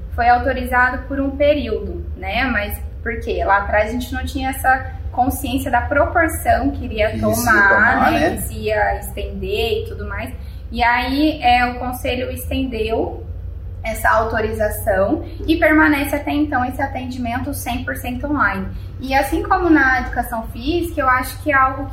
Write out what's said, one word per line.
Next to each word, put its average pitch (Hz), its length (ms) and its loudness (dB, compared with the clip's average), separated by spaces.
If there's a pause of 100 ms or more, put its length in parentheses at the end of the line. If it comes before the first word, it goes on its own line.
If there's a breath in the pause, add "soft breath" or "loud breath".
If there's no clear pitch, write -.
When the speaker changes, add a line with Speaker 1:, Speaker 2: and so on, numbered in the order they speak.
(140)
Speaker 1:
foi 233 160 4
autorizado 247 760 2
por 277 120 -2
um 277 100 0
período, 233 720 0 (120)
né? 196 280 -2
Mas 214 340 -2 (240)
por 226 180 -4
quê? 180 240 -2
Lá 196 140 4
atrás 214 320 0
a - 20 -4
gente 247 220 -4
não 254 100 -4
tinha 262 260 -4
essa 262 420 0 (200)
consciência 262 580 -2
da 240 120 2
proporção 294 880 2
que 277 160 -4
iria 214 260 0
Speaker 2:
Que 220 80 -4
Speaker 1:
tomar, 214 140 2
Speaker 2:
isso 240 120 -2
ia 208 220 6
tomar, 233 440 4
Speaker 1:
né? - 60 2 (120)
Speaker 2:
né? - 60 -2
Speaker 1:
Que - 60 -4
se - 120 -6
ia 208 440 0
estender 202 840 -4
e - 40 -10
tudo 202 200 -8
mais. 196 240 -8 (400 loud breath)
E 233 100 -4
aí, 262 600 2
é, 247 240 6
o 247 120 -4
conselho 247 520 -4
estendeu 240 920 -2 (600)
essa 226 260 -2
autorização 220 1120 2 (240 loud breath)
e 330 120 4
permanece 311 580 4
até 294 160 -4
então 294 320 0
esse 262 180 -4
atendimento 254 720 -4
cem 247 300 -4
por 262 120 -4
cento 254 300 -6
online. 196 420 0 (320 loud breath)
E 262 140 -2
assim 311 280 2
como 370 280 2
na 262 300 6
educação 240 480 -4
física, 302 540 -2
eu 262 80 2
acho 254 320 0
que 302 100 0
é - 20 4
algo 269 380 2